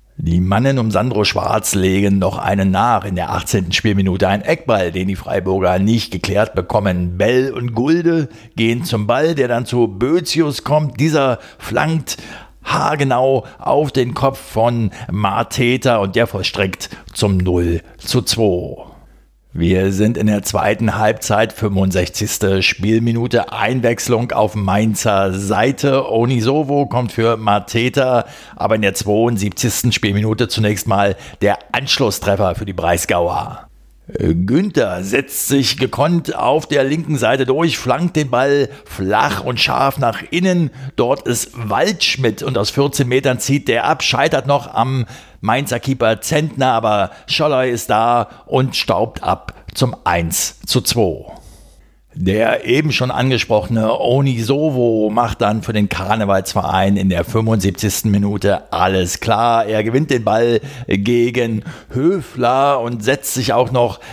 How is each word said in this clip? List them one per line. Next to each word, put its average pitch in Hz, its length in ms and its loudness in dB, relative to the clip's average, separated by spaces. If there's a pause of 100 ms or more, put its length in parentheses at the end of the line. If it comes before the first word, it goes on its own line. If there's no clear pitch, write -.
(220)
Die 85 200 2
Mannen 120 380 2
um 113 120 0
Sandro 104 320 0
Schwarz 101 520 -2
legen 98 440 2
noch 95 180 0
einen 95 340 0
nach 101 340 2
in 95 100 -6
der 87 160 -4
achtzehnten 87 400 -2
Spielminute. 98 560 2
Ein 101 140 0
Eckball, 107 500 0
den 92 160 -2
die 95 80 -2
Freiburger 92 640 0
nicht 107 320 2
geklärt 95 440 -2
bekommen. 90 640 -2
Bell 123 360 2
und 120 200 -6
Gulde 160 540 2 (300)
gehen 117 260 2
zum 104 240 -2
Ball, 143 260 2
der 135 140 0
dann 120 180 0
zu 120 220 2
Bözius 147 800 -2
kommt. 147 340 0
Dieser 139 400 2 (180)
flankt 151 600 -2 (480)
haargenau 135 800 0 (140)
auf 143 340 0
den 123 200 0
Kopf 135 260 -2
von 117 520 0 (180)
Mateta 117 920 0
und 98 180 0
der 117 100 2
vollstreckt 98 640 -4 (240)
zum 101 240 2
Null 87 420 0 (180)
zu - 240 -2
zwei. 90 680 -2 (640)
Wir 92 400 2
sind 107 240 2
in 104 120 0
der 104 160 0
zweiten 107 560 0
Halbzeit, 110 540 0
fünfundsechzigste 95 1080 0
Spielminute, 113 880 0
Einwechslung 117 800 0
auf 107 220 2
Mainzer 101 800 2
Seite. 117 760 0
Onisovo 131 800 2
kommt 120 260 -2
für 113 240 2
Mateta, 117 880 0 (300)
aber 101 200 0
in 110 80 0
der 98 100 2
zweiundsiebzigsten 110 1000 0
Spielminute 107 580 0
zunächst 104 360 0
mal 101 300 2 (260)
der 101 160 2 (140)
Anschlusstreffer 104 840 0
für 107 120 -8
die 98 80 -6
Breisgauer. 87 920 -2 (460)
Günther 98 920 0
setzt 120 460 -4
sich 139 280 0
gekonnt 160 580 0
auf 147 300 0
der 139 180 2
linken 147 320 -2
Seite 127 300 2
durch, 143 320 0
flankt 143 380 0
den 147 160 -2
Ball 139 380 2 (140)
flach 107 600 -2
und 123 160 -4
scharf 131 400 0
nach 120 320 -2
innen. 180 400 2 (240)
Dort 127 320 0
ist - 260 -2
Waldschmidt 120 880 -2
und 143 160 -2
aus 104 140 -2
vierzehn 139 360 0
Metern 127 300 2
zieht 139 300 -2
der 117 180 0
ab, 156 160 0
scheitert 135 460 0
noch 143 260 0
am 123 320 0 (360)
Mainzer 120 380 0
Keeper 113 420 0
Zentner, 135 500 0
aber 107 400 2 (160)
Scholloy 135 420 0
ist 120 220 -2
da 113 380 2 (180)
und 131 280 0
staubt 104 460 -2
ab - 320 -2 (220)
zum 117 200 0 (100)
eins - 600 -2
zu - 160 0
zwei. 101 500 -2 (840)
Der 107 500 0
eben 143 260 2
schon 127 200 0
angesprochene 113 840 0
Onisovo 127 1120 2
macht 110 320 0
dann 107 200 0
für - 100 -6
den 107 160 2
Karnevalsverein 98 1080 0
in 95 100 2
der 87 160 2
fünfundsiebzigsten 107 880 0
Minute 101 640 0
alles 92 480 0
klar. 117 460 2
Er 107 160 0
gewinnt 127 260 0
den 120 160 0
Ball 113 340 2 (280)
gegen 117 760 0 (300)
Höfler 135 880 0
und 117 220 -6
setzt - 320 -2
sich 123 180 0
auch 117 180 2
noch 120 300 0 (120)